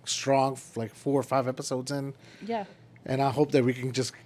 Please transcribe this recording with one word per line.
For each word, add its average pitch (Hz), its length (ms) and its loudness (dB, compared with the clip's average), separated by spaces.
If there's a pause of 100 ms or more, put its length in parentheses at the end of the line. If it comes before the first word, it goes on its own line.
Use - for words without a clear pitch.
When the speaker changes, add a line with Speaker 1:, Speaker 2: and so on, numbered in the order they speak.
Speaker 1:
strong, 135 480 2
f-, - 220 -14
like, 113 180 -6
four 139 260 0
or 123 40 0
five 131 240 0
episodes 135 440 -4
in. 139 220 -6 (320)
Speaker 2:
Yeah. 214 200 -4 (400)
Speaker 1:
And 131 160 0
I 139 80 2
hope 139 220 2
that 135 120 6
we 123 100 2
can 127 200 -6
just, 123 180 -2 (140)